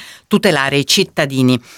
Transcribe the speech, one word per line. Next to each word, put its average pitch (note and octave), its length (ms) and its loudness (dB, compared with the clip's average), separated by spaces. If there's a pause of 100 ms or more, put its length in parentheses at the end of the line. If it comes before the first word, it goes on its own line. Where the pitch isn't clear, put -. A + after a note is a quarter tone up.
(260)
tutelare C#3+ 520 0
i C#3 100 -2
cittadini. C3 760 0 (160)